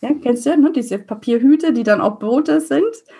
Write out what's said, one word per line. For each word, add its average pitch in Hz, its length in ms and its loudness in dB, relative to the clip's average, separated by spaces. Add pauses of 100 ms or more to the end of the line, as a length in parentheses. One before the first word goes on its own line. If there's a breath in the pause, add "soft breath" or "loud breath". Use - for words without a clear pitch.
Ja, 247 80 -6 (120)
kennst 240 240 -4
du, 302 120 0
ne? 294 160 4
Diese 226 260 -4
Papierhüte, 254 720 0
die 233 120 0
dann 208 180 2
auch 208 180 -2
Boote 302 400 0
sind. 311 240 0 (360 loud breath)